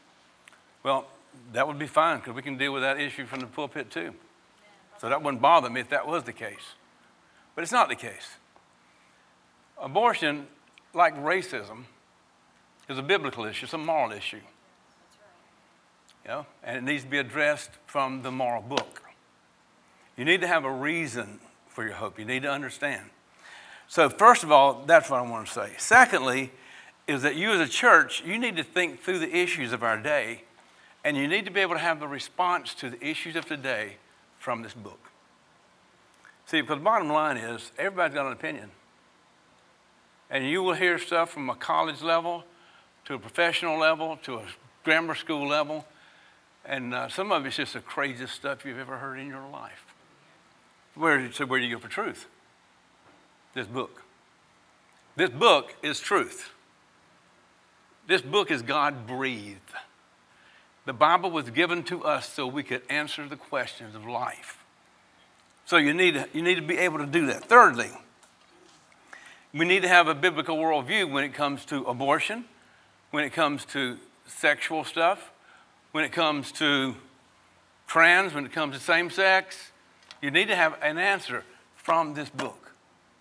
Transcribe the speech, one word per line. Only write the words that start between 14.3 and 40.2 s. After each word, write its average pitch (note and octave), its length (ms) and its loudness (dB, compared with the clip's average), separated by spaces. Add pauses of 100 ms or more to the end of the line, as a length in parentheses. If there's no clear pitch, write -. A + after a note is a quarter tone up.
You - 60 -16
know, C#3 160 -8 (180)
and B2 140 -8
it B2 60 -8
needs C#3 200 -4
to C3 60 -16
be C#3+ 80 -2
addressed D3 540 -2 (140)
from C3 360 -4
the C3 100 -8
moral A#2+ 300 -4
book. C3 400 -4 (1120)
You B2 100 -8
need F3 160 4
to F3+ 60 -2
have E3 160 2
a C3+ 80 -2
reason C3 720 -6 (260)
for - 160 -10
your G#2 120 -8
hope. G2 220 -8
You G#2+ 80 -12
need C3 180 -4
to C#3+ 80 -2
understand. C#3 580 -6 (800)
So D3+ 220 4
first A3+ 340 8
of D3+ 80 2
all, C#3 340 8
that's D#3 240 6
what C3 100 0
I - 40 -2
want A#2 240 -6
to - 60 -10
say. G#2+ 240 -6
Secondly, C3+ 760 6 (560)
is C#3 160 0
that C#3+ 120 2
you G3 160 0
as F#3 80 4
a D3+ 80 2
church, E3 560 6
you G3 160 -4
need A#3 160 -2
to D#3 80 -2
think E3 380 -2
through F#3 180 -2
the D#3+ 160 -4
issues E3+ 380 0
of A#2 100 -4
our A2+ 140 2
day, A#2 460 -4 (600)
and D3 140 -2
you C#3 100 0
need F#3+ 180 0
to G3+ 60 -8
be G3 80 0
able F3 160 0
to D#3 60 -2
have E3 180 0
the D3 80 -8
response E3 680 -2
to C3 140 -10
the A#2+ 160 -12
issues D#3+ 300 -6
of D#3+ 100 -4
today A#2+ 520 -6 (420)
from A#2 220 -6
this G#2+ 120 -14
book. G2+ 380 -20 (1300)
See, D#3 160 0
because C#3+ 160 -4
the D3 60 -10
bottom G3 260 2
line D3+ 280 2
is, A2+ 400 -8
everybody's F3 360 -2
got C#3+ 120 -2
an B2+ 80 -6
opinion. G#2+ 380 -10 (1600)